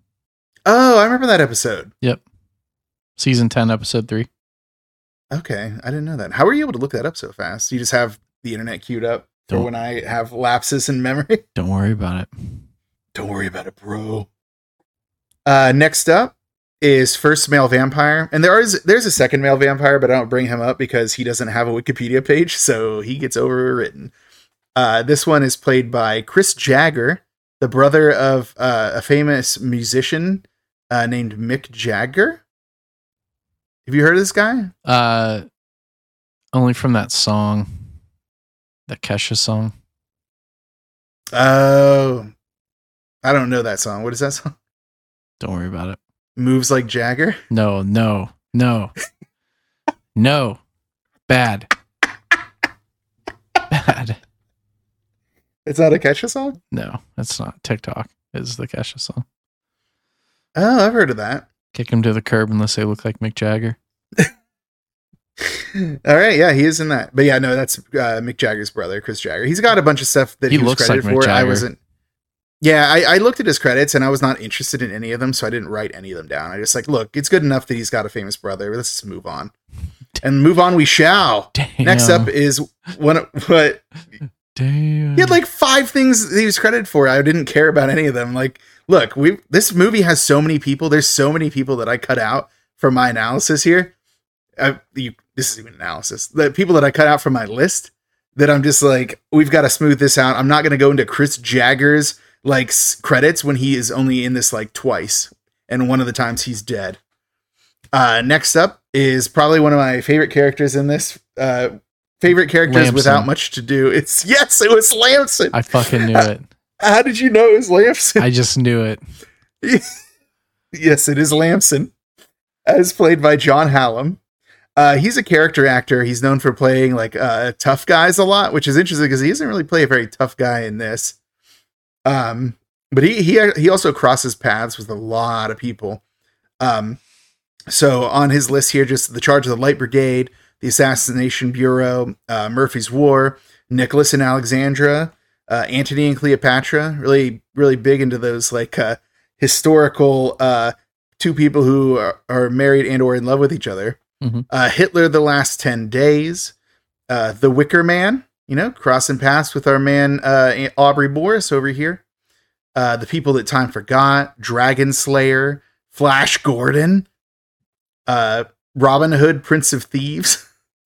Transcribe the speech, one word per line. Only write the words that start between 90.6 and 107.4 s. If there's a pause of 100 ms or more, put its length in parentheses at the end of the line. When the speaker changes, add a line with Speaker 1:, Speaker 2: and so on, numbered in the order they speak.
Speaker 1:
There's
so
many
people
that
I
cut
out (240)
from
my
analysis
here. (640)
Uh, (200)
you, (220)
this
is
even
analysis.
The
people
that
I
cut
out
from
my
list (420)
that
I'm
just
like,
"We've
gotta
smooth
this
out."
I'm
not
gonna
go
into
Chris
Jagger's, (240)
like,
s-,
credits
when
he
is
only
in
this,
like,
twice. (360)
And
one
of
the
times
he's
dead. (920)